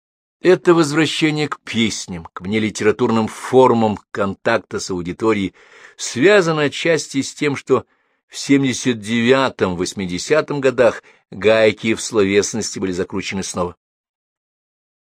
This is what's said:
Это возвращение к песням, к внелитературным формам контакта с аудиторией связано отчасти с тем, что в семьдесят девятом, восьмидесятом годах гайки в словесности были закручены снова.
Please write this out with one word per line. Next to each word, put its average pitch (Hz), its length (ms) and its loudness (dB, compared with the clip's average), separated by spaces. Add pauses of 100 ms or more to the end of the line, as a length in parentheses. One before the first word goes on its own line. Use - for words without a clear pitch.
(420)
Это 180 320 4
возвращение 151 720 0
к - 140 -10
песням, 98 720 -4
к - 80 -16
внелитературным 107 880 0
формам 117 680 2 (140)
контакта 101 680 -4
с - 100 -8
аудиторией 92 600 -2 (420)
связано 165 680 2
отчасти 147 580 -2
с - 120 -8
тем, 143 220 -2
что 123 300 0 (420)
в - 100 -18
семьдесят 131 640 0
девятом, 117 800 0
восьмидесятом 95 800 -2
годах 127 440 2 (280)
гайки 110 640 2
в 101 80 -8
словесности 101 800 -2
были 98 120 -4
закручены 92 520 -6
снова. 87 340 -8 (1400)